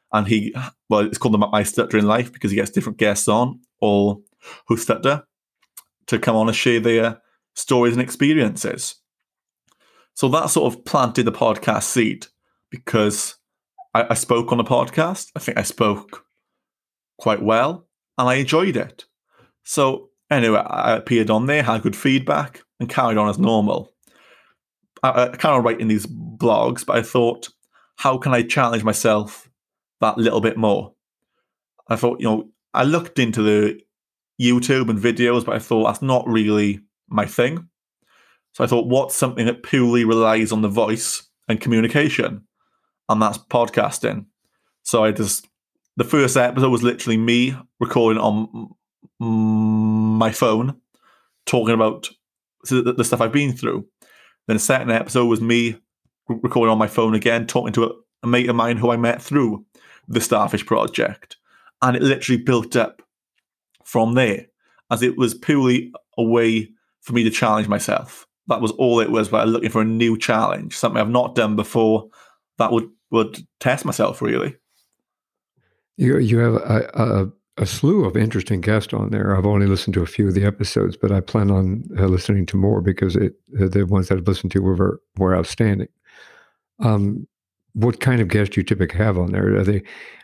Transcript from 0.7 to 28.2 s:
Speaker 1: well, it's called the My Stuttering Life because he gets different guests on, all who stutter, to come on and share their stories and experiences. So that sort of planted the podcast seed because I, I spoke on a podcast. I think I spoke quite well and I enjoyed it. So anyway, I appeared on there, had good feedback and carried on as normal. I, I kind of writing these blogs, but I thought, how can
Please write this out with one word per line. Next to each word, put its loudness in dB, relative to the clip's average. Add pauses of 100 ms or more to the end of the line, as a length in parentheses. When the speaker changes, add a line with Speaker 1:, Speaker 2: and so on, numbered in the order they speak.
Speaker 1:
well, 2
it's -4
called 0
the 4
My 2
Stuttering 0
Life 0
because -4
he -2
gets -2
different -4
guests 0
on, 0 (180)
all 0 (440)
who 0
stutter, -2 (840)
to 0
come 0
on 2
and 0
share 2
their 0 (320)
stories 0
and 0
experiences. -2 (1160)
So 0
that 0
sort 0
of -20
planted 0
the 0
podcast 0
seed -2 (420)
because -2 (560)
I, 0
I 0
spoke -2
on 0
a -2
podcast. -2
I -12
think -8
I 0
spoke -4 (920)
quite -2
well 0 (300)
and 0
I 2
enjoyed 0
it. -8 (580)
So -2 (200)
anyway, 4
I 0
appeared 0
on 2
there, 0
had -2
good -2
feedback -2 (180)
and -6
carried 0
on 2
as -4
normal. 0 (1120)
I, 2
I - (100)
kind 2
of 2
writing -2
these 0
blogs, -2
but 0
I 2
thought, -2 (480)
how 0
can -2